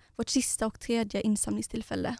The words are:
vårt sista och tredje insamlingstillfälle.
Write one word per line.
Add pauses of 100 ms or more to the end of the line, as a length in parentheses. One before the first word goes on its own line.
(160)
vårt
sista
och
tredje
insamlingstillfälle.